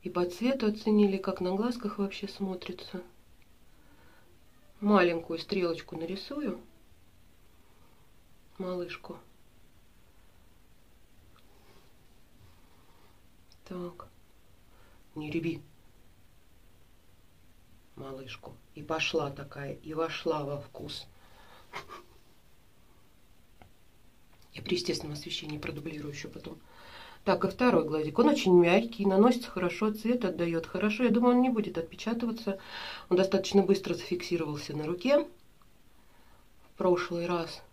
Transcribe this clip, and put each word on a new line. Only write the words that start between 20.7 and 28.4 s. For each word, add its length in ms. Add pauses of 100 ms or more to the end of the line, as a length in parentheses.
Я 80
при 140
естественном 400
освещении 420
продублирую 560
ещё 160
потом. 300 (680)
Так, 220
и 20
второй 360
глазик. 340
Он 100
очень 240